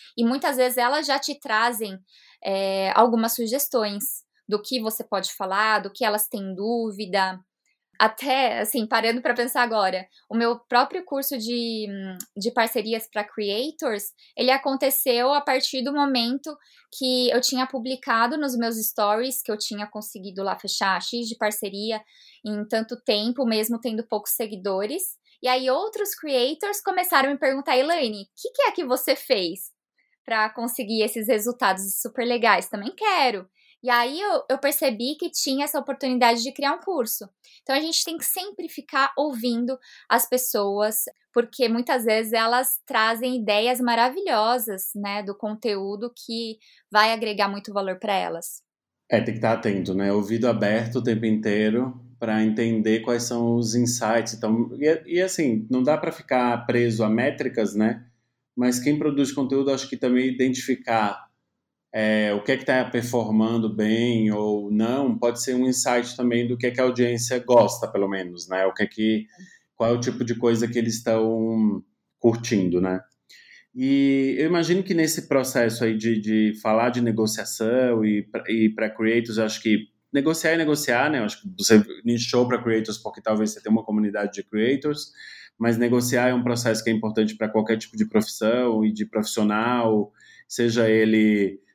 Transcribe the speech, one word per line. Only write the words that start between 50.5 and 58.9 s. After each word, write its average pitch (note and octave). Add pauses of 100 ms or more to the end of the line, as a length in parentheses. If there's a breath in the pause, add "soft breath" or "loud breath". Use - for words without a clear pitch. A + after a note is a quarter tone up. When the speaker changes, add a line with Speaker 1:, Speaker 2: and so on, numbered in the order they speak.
Speaker 2:
o -
tempo A2+
inteiro A2 (200)
pra A2
entender A2
quais A#2+
são A#2
os A#2
insights. A#2
Então, A2+
e, D#3+
e F3+
assim, C3
não B2+
dá D3
pra D#3
ficar B2 (100)
preso A#2
a G#2+
métricas, A#2+
né? A2 (500)
Mas B2
quem D3